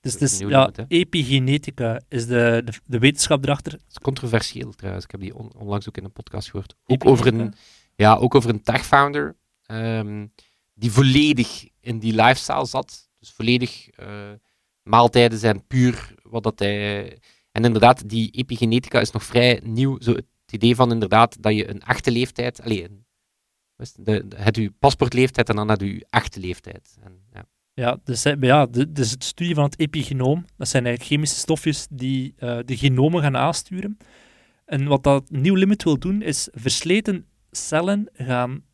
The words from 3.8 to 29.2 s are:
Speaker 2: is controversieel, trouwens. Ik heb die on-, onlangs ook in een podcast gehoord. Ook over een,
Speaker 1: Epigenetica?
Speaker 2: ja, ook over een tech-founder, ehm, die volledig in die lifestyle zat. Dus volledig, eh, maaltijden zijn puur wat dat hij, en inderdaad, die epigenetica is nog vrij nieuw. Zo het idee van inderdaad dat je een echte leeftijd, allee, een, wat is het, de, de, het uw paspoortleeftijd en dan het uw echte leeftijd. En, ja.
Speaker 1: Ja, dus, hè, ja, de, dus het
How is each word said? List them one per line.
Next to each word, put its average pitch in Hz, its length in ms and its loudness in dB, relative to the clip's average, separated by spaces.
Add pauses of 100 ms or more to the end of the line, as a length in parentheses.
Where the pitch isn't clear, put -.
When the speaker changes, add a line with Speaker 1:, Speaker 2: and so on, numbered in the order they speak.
Speaker 2:
is - 100 -20
controversieel, 120 760 -4
trouwens. 92 320 -10
Ik - 60 -20
heb 98 100 -14
die 95 140 -12
on-, - 240 -16
onlangs 101 300 -6
ook - 80 -14
in 98 80 -12
een 95 80 -16
podcast - 380 -14
gehoord. - 240 -12 (120)
Ook 131 200 2
over 123 200 6
een, 123 80 4
Speaker 1:
Epigenetica? 113 280 -6 (340)
Speaker 2:
ja, 107 180 8
ook 123 200 0
over 120 160 4
een 104 120 -2
tech-founder, 143 720 0 (300)
ehm, 110 600 -6 (480)
die 113 180 -4
volledig 135 720 2 (160)
in 113 180 -10
die 110 160 -2
lifestyle 131 520 2
zat. - 420 -10 (100)
Dus - 120 -20
volledig, 120 580 -4
eh, 101 420 -18 (520)
maaltijden 117 560 4
zijn 107 280 0
puur 123 560 0
wat 113 200 -10
dat 107 160 -4
hij, 101 600 -4 (340)
en 110 120 -2
inderdaad, 117 440 6
die 110 220 -2
epigenetica 123 720 -2
is - 100 -2
nog - 140 -8
vrij 120 400 2
nieuw. 127 360 -2
Zo 113 120 0
het - 120 -2 (280)
idee 113 220 4
van 120 180 4
inderdaad 113 500 2
dat 107 120 2
je 104 160 -2
een 107 100 -12
echte - 300 -2
leeftijd, 123 520 -4
allee, 104 220 -4
een, 101 200 -20 (720)
wat 123 100 -14
is - 100 -18
het, 98 100 -20
de, 104 220 -2
de, - 140 -18
het 101 140 2
uw 107 220 -4
paspoortleeftijd 127 680 2
en 107 80 0
dan 104 120 -4
het 104 140 2
uw 98 180 -8 (100)
echte - 300 -4
leeftijd. - 640 -14
En, 95 80 -20 (200)
ja. - 120 -20 (300)
Speaker 1:
Ja, 120 300 -4
dus, 120 200 -6
hè, 147 160 2
ja, 131 260 6
de, 123 260 -2
dus 135 180 -2
het 127 140 -8